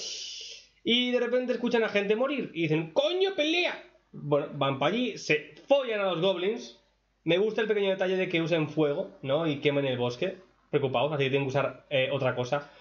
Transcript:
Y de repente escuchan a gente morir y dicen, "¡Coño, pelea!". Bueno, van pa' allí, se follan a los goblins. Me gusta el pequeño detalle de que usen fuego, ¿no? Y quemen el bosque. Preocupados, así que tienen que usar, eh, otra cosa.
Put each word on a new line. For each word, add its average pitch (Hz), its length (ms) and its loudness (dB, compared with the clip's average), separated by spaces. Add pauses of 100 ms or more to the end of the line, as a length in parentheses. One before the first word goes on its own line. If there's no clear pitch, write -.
(840)
Y 247 280 2
de 240 100 2
repente 247 320 -2
escuchan 233 300 0
a 202 60 0
gente 202 280 0
morir 254 380 -2
y 165 80 -2
dicen, 160 300 0
"¡Coño, 359 420 0
pelea!". 320 480 0 (300)
Bueno, 147 420 -2
van 139 240 -2
pa' 143 80 2
allí, 208 320 -2
se - 360 -2 (120)
follan 254 340 2
a 196 40 0
los 175 160 0
goblins. 190 600 -2 (420)
Me 165 140 4
gusta 214 240 2
el 233 80 0
pequeño 202 220 2
detalle 185 260 0
de 185 140 0
que 165 100 2
usen 160 300 2
fuego, 151 500 0
¿no? 147 260 0
Y 143 140 -2
quemen 143 240 2
el 127 140 0
bosque. 123 400 -2 (320)
Preocupados, 131 420 0
así 139 120 0
que 135 60 0
tienen 139 160 0
que 127 40 -4
usar, 131 400 -2
eh, 131 220 2
otra 127 220 0
cosa. 127 360 -4 (100)